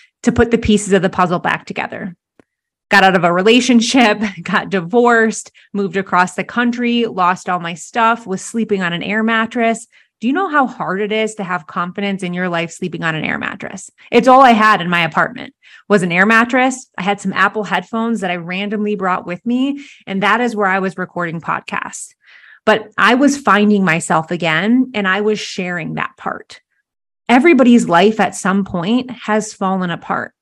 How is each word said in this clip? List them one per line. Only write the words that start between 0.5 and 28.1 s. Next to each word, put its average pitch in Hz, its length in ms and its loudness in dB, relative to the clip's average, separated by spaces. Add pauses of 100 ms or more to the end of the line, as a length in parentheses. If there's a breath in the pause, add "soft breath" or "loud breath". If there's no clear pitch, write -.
the 233 60 2
pieces 202 360 0
of 190 80 4
the 185 80 0
puzzle 180 300 -2
back - 260 -4
together. 175 500 -10 (760)
Got 196 140 4
out 190 120 6
of 175 80 2
a 170 80 4
relationship, 226 880 4 (100)
<laughs> 170 120 -14
got 175 260 -2
divorced, 220 840 0 (200 soft breath)
moved 196 260 -4
across 180 380 0
the 190 80 -4
country, 240 600 -2
lost 180 420 -2
all 180 120 -2
my 170 160 -8
stuff, 233 500 -2
was 190 160 -6
sleeping 214 400 -4
on 170 120 -2
an 170 100 -4
air 208 200 -2
mattress. 226 640 -2 (320 soft breath)
Do 214 80 -4
you 269 60 0
know 370 160 -2
how 294 180 2
hard 180 320 -6
it 208 140 -4
is 220 220 -2
to 202 100 -8
have 180 220 -6
confidence 190 560 -6
in 175 100 -4
your 180 160 -4
life 170 220 -4
sleeping 170 320 -10
on 160 120 -2
an 151 80 -6
air 78 140 -4
mattress? - 520 -12 (220 soft breath)
It's 240 160 4
all 262 140 8
I 254 100 8
had 214 300 4
in 170 80 -4
my 175 120 0
apartment - 520 -2 (340 soft breath)
was 196 160 2
an 180 80 0
air 180 140 4
mattress. 240 640 2 (100)
I 185 60 -8
had 202 180 -2
some 190 120 -4
Apple 202 300 0
headphones 202 580 -4
that 190 80 -4
I 175 60 -4
randomly 202 600 -4
brought 185 300 -2
with 175 200 -8
me, 269 400 -2 (200 loud breath)
and 196 160 -6
that 208 200 2
is 233 140 -2
where 202 120 0
I 190 120 0
was 190 180 -4
recording 170 440 -6
podcasts. - 720 -8 (520 soft breath)
But - 320 0
I 214 180 4
was 269 220 4
finding 208 460 4
myself 165 460 0
again, 175 640 0
and 202 140 -2
I 190 140 0
was 208 180 0
sharing 180 540 -8
that - 240 -6
part. - 440 -12 (680)
Everybody's 247 600 6
life 185 320 4